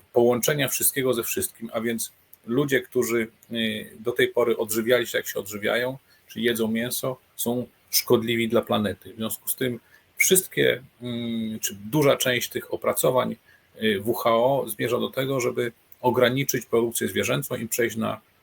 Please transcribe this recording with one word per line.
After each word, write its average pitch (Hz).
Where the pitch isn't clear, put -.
połączenia 123
wszystkiego 127
ze 113
wszystkim, -
a 117
więc 117
ludzie, 131
którzy, 113
y, 110
do 117
tej 127
pory 117
odżywiali 113
się, -
jak 110
się -
odżywiają, 107
czy 113
jedzą 113
mięso, 120
są 123
szkodliwi 117
dla 113
planety. 101
W -
związku 110
z -
tym 123
wszystkie, 135
mm, 117
czy -
duża 123
część 123
tych -
opracowań, 120
y, 107
W 110
H -
O 123
zmierza 120
do 110
tego, 135
żeby 123
ograniczyć 127
produkcję 113
zwierzęcą 110
i 113
przejść 110
na 107